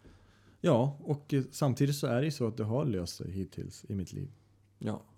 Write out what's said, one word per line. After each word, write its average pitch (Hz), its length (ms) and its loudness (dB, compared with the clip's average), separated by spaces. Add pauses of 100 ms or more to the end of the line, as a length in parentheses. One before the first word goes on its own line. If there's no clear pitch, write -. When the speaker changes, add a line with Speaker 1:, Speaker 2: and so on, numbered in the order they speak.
(600)
Speaker 1:
Ja, 143 440 4
och, 143 300 -2
eh, 135 160 4
samtidigt 143 460 2
så 151 100 -2
är 117 140 2
det 143 40 2
ju 160 60 0
så 123 160 -2
att 110 100 -2
det 110 80 -2
har 120 200 2
löst 92 320 -2
sig - 140 -8
hittills 92 580 -8
i 107 60 -4
mitt 95 180 -4
liv. 95 180 -8 (480)
Speaker 2:
Ja. 107 240 -4 (160)